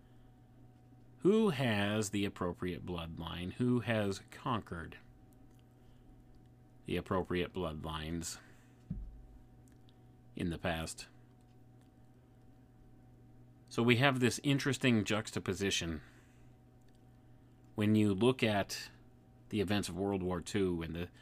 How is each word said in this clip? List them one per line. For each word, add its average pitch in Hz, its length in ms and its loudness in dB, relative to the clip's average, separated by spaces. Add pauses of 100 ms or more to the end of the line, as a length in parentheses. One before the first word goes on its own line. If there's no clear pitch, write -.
(1200)
Who 214 300 6
has 107 580 0
the 101 160 0
appropriate 90 580 -4
bloodline? 85 680 -8
Who 123 280 2
has 107 400 -2 (100)
conquered 98 680 -6 (1900)
the 87 100 -2
appropriate 90 560 -2
bloodlines 80 840 -6 (2000)
in 90 140 -2
the 80 80 -4
past? 80 480 -4 (2750)
So 120 140 2
we 117 140 8
have 131 220 6
this 120 240 4
interesting 123 600 2
juxtaposition 92 1000 -2 (1700)
when 107 180 4
you 104 200 6
look 120 280 4
at 104 480 0 (600)
the 104 120 0
events 95 280 0
of 85 80 -8
World 98 260 -2
War 90 180 -2
Two 92 400 0
and 80 140 -6
the, 87 120 -6 (140)